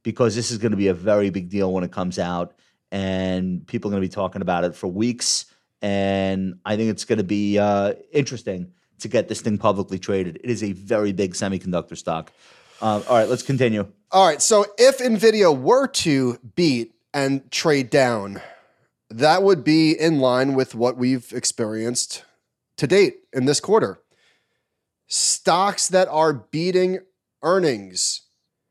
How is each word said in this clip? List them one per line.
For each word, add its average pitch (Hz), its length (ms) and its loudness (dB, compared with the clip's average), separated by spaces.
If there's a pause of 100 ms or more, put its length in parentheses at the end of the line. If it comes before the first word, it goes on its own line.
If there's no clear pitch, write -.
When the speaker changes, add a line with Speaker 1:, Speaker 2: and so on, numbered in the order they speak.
Speaker 1:
because 113 320 0
this 117 160 -4
is 110 80 -6
gonna 107 160 0
be 98 120 0
a 95 60 4
very 101 380 0
big 90 180 -6
deal 95 240 -2
when 92 100 -2
it 87 80 -6
comes 92 280 -6
out, 87 340 -4 (380)
and 92 720 -4
people 107 240 -6
are - 20 -4
gonna 98 100 -2
be 95 60 -2
talking 95 360 -6
about 87 200 -2
it 87 120 -4
for - 120 -10
weeks. 113 600 -4 (340)
And 98 840 -2
I 107 120 -2
think 110 140 0
it's - 120 -8
gonna 107 200 0
be, 101 340 0
uh, 101 380 2 (160)
interesting 113 600 -4 (280)
to - 80 -10
get 107 200 0
this 107 140 -8
thing 107 160 -2
publicly 95 420 -2
traded. 90 440 -4
It 123 60 -6
is 107 140 -4
a 101 80 -4
very 101 400 -2
big 92 220 -2
semiconductor 90 640 -6
stock. 80 340 -8 (500)
Uh, 107 280 0
all 123 80 4
right, 110 100 4
let's 123 160 -2
continue. 117 420 0 (260)
Speaker 2:
All 190 140 6
right, 151 160 2
so 208 240 4 (120)
if 262 220 6
Nvidia 214 560 4
were 226 320 2
to 131 520 0 (160)
beat 131 380 0 (200)
and 139 380 -2
trade 139 380 0
down, 113 500 2 (720)
that 156 340 4
would 190 200 4
be 156 360 4
in 156 200 2
line 131 340 2
with 131 220 -2
what 120 200 0
we've 127 380 -2
experienced 113 880 -6 (540)
to 143 100 -2
date 180 300 4 (160)
in 127 120 -2
this 143 140 2
quarter. 156 400 0 (1080)
Stocks - 840 0
that 185 180 4
are 156 260 2
beating 185 640 -2 (440)
earnings, 131 800 -2 (500)